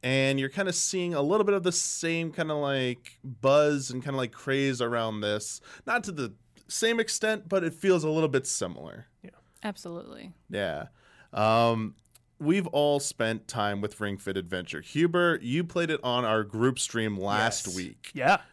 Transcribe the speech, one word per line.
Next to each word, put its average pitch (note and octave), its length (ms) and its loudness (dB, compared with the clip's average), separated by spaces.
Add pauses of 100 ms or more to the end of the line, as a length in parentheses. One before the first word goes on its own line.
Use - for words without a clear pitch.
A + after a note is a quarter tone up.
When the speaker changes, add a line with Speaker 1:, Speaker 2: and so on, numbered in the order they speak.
Speaker 1:
And C3+ 360 2
you're C3+ 100 0
kinda F#3+ 240 -2
seeing F3 400 -2
a D3 80 0
little F#3+ 220 4
bit G3+ 100 4
of G3 100 0
the F3+ 80 2
same E3 600 -2
kinda, D#3 240 -2
like, C3+ 680 -2
buzz C#3 680 4
and B2+ 120 -6
kinda, C#3 140 -4
like, B2+ 140 -2
craze C#3 500 0
around A2+ 400 0
this. G#2 400 -2 (240)
Not A#3 200 0
to G3 60 -8
the C3+ 220 -4 (340)
same A3+ 320 2
extent, A3 500 -2
but F#3+ 140 2
it E3 100 -2
feels F3+ 300 2
a D#3 60 0
little D#3 200 2
bit C3 180 0
similar. - 600 -8 (140)
Speaker 2:
Yeah. F#3 100 -20 (320)
Speaker 3:
Absolutely. F3+ 680 -12 (180)
Speaker 1:
Yeah. E2 360 -4 (480)
Um, A2+ 640 2 (440)
we've E3+ 280 2
all D3 320 4
spent A2+ 480 -2
time G#2 340 -2
with G#2 180 -6
Ring G2+ 180 -4
Fit G2 200 -4
Adventure. F2 440 -6
Huber, E3+ 600 2
you C3 220 -2
played E3+ 280 -2
it D#3 120 -2
on B2 220 0
our A2 180 2
group A2+ 360 0
stream A2 400 -2
last G#2 480 0
Speaker 2:
Yes. F2+ 80 -6
Speaker 1:
week. - 400 -10
Speaker 2:
Yeah. C#3 220 4 (160)